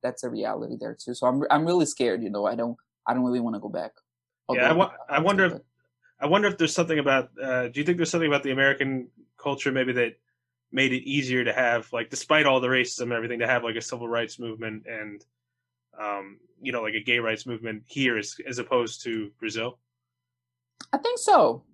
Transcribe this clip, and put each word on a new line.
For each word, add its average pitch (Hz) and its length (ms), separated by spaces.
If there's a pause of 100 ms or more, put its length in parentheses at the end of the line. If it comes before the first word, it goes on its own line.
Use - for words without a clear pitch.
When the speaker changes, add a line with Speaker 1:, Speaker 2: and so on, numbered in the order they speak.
Speaker 1:
that's 123 220
a 123 60
reality 113 500
there 113 200
too. 123 140
So 123 140
I'm, 135 220
I'm 147 160
really 170 200
scared, 117 380
you 98 60
know, 104 160
I 95 100
don't, 117 220 (300)
I 120 60
don't 127 100
really 123 160
wanna 113 200
go 107 100
back. 107 220 (600)
Speaker 2:
Yeah, 127 100
I 127 80
Speaker 1:
Although 165 100
Speaker 2:
wa-, 185 120 (180)
I 143 100
wonder 190 260
if, 165 80
Speaker 1:
but - 100 (580)
Speaker 2:
I 143 60
wonder 202 200
if 185 100
there's 160 160
something 165 260
about, 135 300 (120)
uh, 127 280
do 131 100
you 147 60
think 175 120
there's 165 140
something 165 180
about 139 140
the 135 80
American 135 580 (280)
culture 139 340
maybe 127 220
that 120 240 (540)
made 131 220
it 127 100
easier 131 400
to - 80
have, 120 400
like, 117 180
despite 151 360
all 135 140
the 123 80
racism 127 360
and 120 100
everything, 117 260
to 117 80
have, 120 160
like, 113 120
a 113 60
civil 120 260
rights 117 320
movement 110 480
and, 107 380 (720)
um, 101 380 (240)
you 131 100
know, 120 100
like, 107 120
a 107 100
gay 120 160
rights 110 260
movement 113 400
here 127 320
as, 104 180 (120)
as 123 120
opposed 120 440
to 110 360
Brazil? 113 380 (1160)
Speaker 1:
I 285 60
think 480 200
so. 214 440 (100)